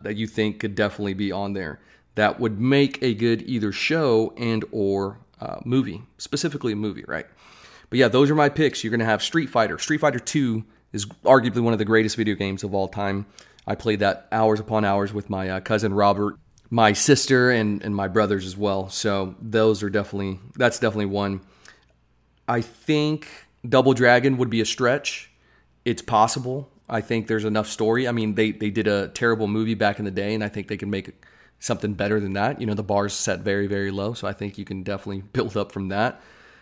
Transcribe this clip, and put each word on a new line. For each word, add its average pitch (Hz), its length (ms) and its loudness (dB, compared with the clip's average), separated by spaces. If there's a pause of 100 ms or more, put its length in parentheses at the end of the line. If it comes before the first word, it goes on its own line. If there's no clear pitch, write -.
that 104 140 -6
you 110 100 -4
think 107 320 -2
could 104 160 -6
definitely 101 400 -2
be 98 160 -4
on 101 220 -6
there 85 260 -8 (340)
that 107 260 2
would 110 220 -2
make 135 400 2
a 123 140 0
good 113 340 2
either 107 220 -2
show 123 680 2
and 113 340 -2
or, 98 460 0 (220)
uh, - 260 -10
movie? 117 380 -2 (160)
Specifically 143 540 -4
a - 20 -4
movie, 104 320 -6
right? 73 180 -6 (640)
But 123 80 -2
yeah, 127 100 8
those 131 220 6
are 151 60 2
my 147 140 4
picks. 143 340 0
You're 113 80 -4
gonna 113 120 0
have 110 200 0
Street 156 260 -2
Fighter. 107 300 0
Street 151 200 -2
Fighter 143 200 2
Two 117 440 0 (300)
is 101 140 -6 (180)
arguably 120 360 6
one 117 120 2
of 104 60 0
the 107 60 -2
greatest 110 320 2
video 107 180 0
games 98 280 -4
of 98 120 -4
all 95 120 -2
time. 98 380 -4 (400)
I 101 80 -4
played 104 280 0
that 98 300 0
hours 110 280 2
upon 107 260 -2
hours 98 260 0
with 104 160 -8
my, 95 220 -4
uh, 92 100 -4
cousin 104 340 0
Robert, 101 420 2 (360)
my 113 220 6
sister, 127 580 4
and, 107 320 0
and 104 100 -4
my 98 140 0
brothers 98 380 0
as 92 120 -10
well. 98 320 -2
So 98 500 -2
those 110 440 2
are 101 60 -2
definitely, 98 500 -4 (160)
that's 120 240 0
definitely 104 280 0
one. 98 340 -2 (1080)
I 120 140 0
think 151 680 -2 (400)
Double 131 260 6
Dragon 123 440 4
would 123 120 0
be 113 120 0
a 107 40 0
stretch. - 640 -2 (540)
It's 117 180 -2
possible. 127 680 0 (180)
I 113 120 -2
think 110 260 -2
there's 110 180 0
enough 107 220 0
story. 117 400 0
I 120 60 0
mean, 110 220 -2
they, 110 160 2
they 104 180 -4
did 104 180 0
a 101 220 2
terrible 113 380 0
movie 110 260 0
back 101 260 -2
in 104 60 -6
the 98 60 -6
day, 98 220 -4
and 107 100 -4
I 104 40 -2
think 101 220 -10
they 104 80 -6
can 101 120 -6
make 98 220 -6 (480)
something 107 340 -4
better 104 280 0
than 98 120 -4
that. 107 280 -2
You 113 60 -4
know, 107 60 -2
the 104 100 -4
bar's 101 300 -2
set 92 280 -4
very, 101 260 -2
very 98 240 -4
low, 98 220 -6
so 117 120 -10
I 98 80 -6
think 101 240 -10
you 104 80 -10
can 95 160 -10
definitely 98 400 -8
<laughs> 101 120 -16
build 113 240 -4
up 101 160 -4
from 98 160 -6
that. 104 320 -2 (400)